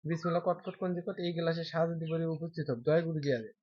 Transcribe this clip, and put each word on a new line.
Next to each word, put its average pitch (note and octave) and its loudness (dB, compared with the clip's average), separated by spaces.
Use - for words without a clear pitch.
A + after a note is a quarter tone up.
বিসমিল্লাহ E3 0
কটকট F3+ -2
পঞ্জিকর, F3+ -2
এই F3 0
গ্লাসে E3 0
শাহজাদি E3 0
পরি E3 0
উপস্থিত D#3+ -4
হোক, A#2+ 0
জয় E3 6
গুরু D#3+ 0
জিয়াদের। A2+ 0